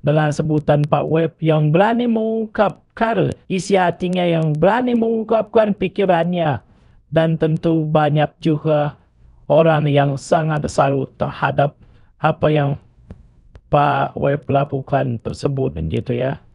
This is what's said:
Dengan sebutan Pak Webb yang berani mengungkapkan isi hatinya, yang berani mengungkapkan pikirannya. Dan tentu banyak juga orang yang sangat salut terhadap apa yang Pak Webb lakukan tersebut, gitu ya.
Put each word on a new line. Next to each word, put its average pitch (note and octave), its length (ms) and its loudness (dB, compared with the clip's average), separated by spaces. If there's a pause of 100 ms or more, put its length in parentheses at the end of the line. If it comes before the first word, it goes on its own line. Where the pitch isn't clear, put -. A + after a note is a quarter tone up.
Dengan D3+ 240 2
sebutan D3+ 560 0
Pak D3 220 -2
Webb D#3+ 340 0
yang D#3 300 2
berani A3+ 340 2
mengungkapkan A3 1300 -2 (160)
isi F#3+ 300 0
hatinya, F3+ 420 0
yang D#3+ 320 0
berani A3+ 400 2
mengungkapkan A3 800 0
pikirannya. F3 840 0 (500)
Dan D#3+ 300 0
tentu D#3+ 480 0
banyak D3+ 420 2 (140)
juga D3+ 560 0 (480)
orang D3+ 400 4
yang C#3+ 320 2
sangat D#3 480 -2
salut C#3 480 0
terhadap C#3+ 580 -2 (460)
apa D#3 320 0
yang C#3+ 240 0 (960)
Pak C#3+ 480 0
Webb C#3+ 320 -2
lakukan C#3 720 -2
tersebut, C3 500 -4 (140)
gitu A#2 260 -4
ya. B2+ 240 -4 (180)